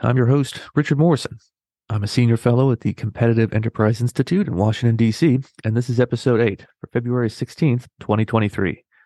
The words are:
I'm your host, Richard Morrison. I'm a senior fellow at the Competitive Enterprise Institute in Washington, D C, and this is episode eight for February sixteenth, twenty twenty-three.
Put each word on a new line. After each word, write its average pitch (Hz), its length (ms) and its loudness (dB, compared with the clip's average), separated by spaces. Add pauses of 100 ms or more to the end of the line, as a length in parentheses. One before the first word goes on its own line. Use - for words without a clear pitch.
I'm 120 160 0
your 123 120 2
host, 135 300 0 (160)
Richard 147 220 0
Morrison. 147 400 0 (540)
I'm 110 120 -2
a 101 40 -4
senior 117 320 2
fellow 127 340 2
at 117 80 -4
the - 140 -4
Competitive 113 580 0
Enterprise 110 480 0
Institute 147 480 -2
in 85 80 -4
Washington, 110 400 0
D 113 160 2
C, 131 280 0 (240)
and 110 120 -2
this 120 140 -4
is 120 100 0
episode 120 400 0
eight 110 240 -2 (160)
for - 140 -16
February 120 340 -2
sixteenth, 123 580 -2 (140)
twenty 107 240 0
twenty-three. 104 580 -2 (240)